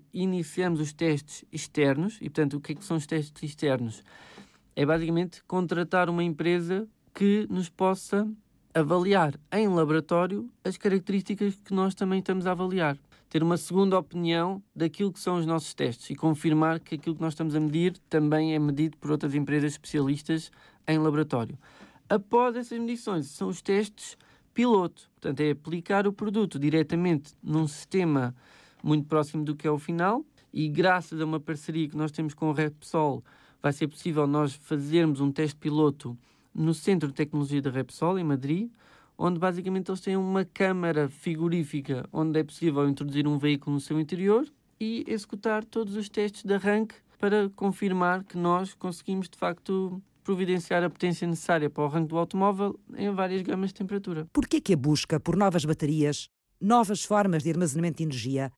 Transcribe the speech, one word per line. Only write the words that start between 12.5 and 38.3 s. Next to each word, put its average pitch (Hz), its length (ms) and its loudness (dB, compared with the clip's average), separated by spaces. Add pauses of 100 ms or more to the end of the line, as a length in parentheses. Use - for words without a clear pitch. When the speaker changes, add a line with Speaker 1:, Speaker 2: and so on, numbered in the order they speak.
Speaker 1:
avaliar. 180 440 0 (320)
Ter 156 140 2
uma 165 160 4
segunda 190 400 4
opinião 170 640 -2 (120)
daquilo 165 380 -2
que - 80 -14
são 180 160 -2
os 170 80 0
nossos 160 300 -2
testes - 340 -4
e 143 60 -6
confirmar 160 680 2
que - 140 -10
aquilo 160 200 -4
que 147 60 -10
nós 160 140 -4
estamos 160 200 -2
a 156 60 2
medir 165 380 0 (100)
também 156 460 2
é 151 40 2
medido 151 380 0
por 147 140 -6
outras 147 240 0
empresas 147 380 0
especialistas 147 800 -2 (380)
em 156 100 4
laboratório. 151 600 0 (500)
Após 233 480 2
essas 240 220 -6
medições, 233 480 -4
são 185 220 -6
os 185 120 -6
testes - 560 -2 (380)
piloto. 220 560 2 (100)
Portanto, - 200 -2
é 151 100 2
aplicar 175 560 0
o 202 60 0
produto 208 460 -2
diretamente 156 720 0 (100)
num 156 240 0
sistema 147 680 0 (480)
muito 151 240 2
próximo 151 380 0
do 151 100 -2
que 147 120 -6
é 156 40 2
o 147 80 0
final 175 460 0 (280)
e, 156 160 -2
graças 165 520 2
a 160 40 -2
uma 156 160 -2
parceria 156 480 -4
que 147 80 -10
nós 151 140 -2
temos 151 220 -4
com 156 180 -2
a 147 40 0
Repsol, 151 680 -2 (380)
vai 147 120 0
ser 151 160 -2
possível 151 380 -2
nós 143 280 0
fazermos 151 640 0
um 143 100 2
teste 147 260 -2
piloto 147 640 0 (360)
no 160 200 2
Centro 160 340 0
de 139 60 -10
Tecnologia 147 480 -2
da 139 80 -2
Repsol, 143 480 -2
em 180 60 -2
Madrid, 151 460 0 (460)